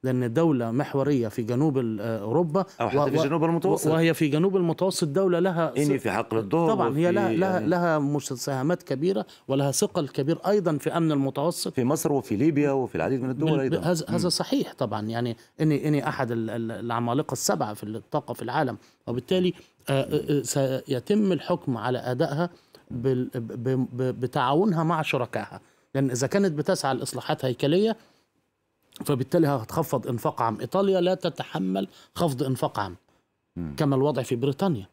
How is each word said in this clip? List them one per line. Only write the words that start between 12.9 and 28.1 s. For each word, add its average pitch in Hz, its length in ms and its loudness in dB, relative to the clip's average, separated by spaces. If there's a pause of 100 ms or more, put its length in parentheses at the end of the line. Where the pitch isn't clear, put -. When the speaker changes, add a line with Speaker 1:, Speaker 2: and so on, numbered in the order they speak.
Speaker 2:
العديد 113 280 0
من 131 60 -2
الدول 156 220 0
Speaker 1:
بال-، 139 80 4
Speaker 2:
أيضًا. 135 180 0
Speaker 1:
هذا، 160 320 0
هذا 170 140 0
Speaker 2:
مم. 175 60 2
Speaker 1:
صحيح - 440 -2
طبعًا، 107 280 -2
يعني 117 360 -2 (240)
إني، 151 260 2
إني 147 220 2
أحد 131 220 -2
ال-، 113 180 -2
ال-، 113 220 -4
العمالقة 117 640 -2
السبعة 120 400 -2
في 104 100 -12
الطاقة 113 500 -6
في - 80 -10
العالم، 123 360 -2 (300)
وبالتالي، 170 460 0 (360)
آه، 139 400 0
آه، 143 120 2
سيتم 139 920 0
الحكم 147 460 -2
على 123 220 -2
أدائها 143 500 -2 (420)
بال-، 123 440 -2
ب-، 120 520 -4 (100)
ب-، 127 220 -2
بتعاونها 156 640 2
مع 160 180 0
شركائها، 117 600 -4 (340)
لأن 135 160 2
إذا 127 160 -2
كانت 196 240 2
بتسعى 143 440 0
لإصلاحات 139 500 -4
هيكلية 170 520 2 (1080)